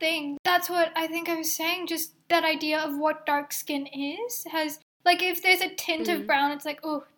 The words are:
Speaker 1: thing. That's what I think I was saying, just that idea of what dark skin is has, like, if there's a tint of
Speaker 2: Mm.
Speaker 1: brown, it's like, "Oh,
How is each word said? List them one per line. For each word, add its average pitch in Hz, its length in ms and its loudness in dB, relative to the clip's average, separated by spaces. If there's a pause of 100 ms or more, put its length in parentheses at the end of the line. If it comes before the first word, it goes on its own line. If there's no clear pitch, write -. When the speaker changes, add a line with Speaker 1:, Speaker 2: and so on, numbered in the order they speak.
Speaker 1:
thing. 302 420 0
That's 349 260 4
what 339 280 2
I 330 100 0
think 330 220 -4
I 330 80 0
was 320 160 -2
saying, 339 340 -2
just 320 280 -4 (140)
that 339 140 6
idea 311 380 2
of 285 180 -2
what 311 260 0
dark 294 280 0
skin 285 340 -4
is 302 640 -6
has, 311 300 -2 (240)
like, 349 180 6
if 339 180 0
there's 370 200 6
a 381 120 -2
tint 320 360 -2
of 339 140 0
Speaker 2:
Mm. - 40 -10
Speaker 1:
brown, 285 240 4
it's 294 140 -6
like, 294 180 -8
"Oh, 302 220 -4 (140)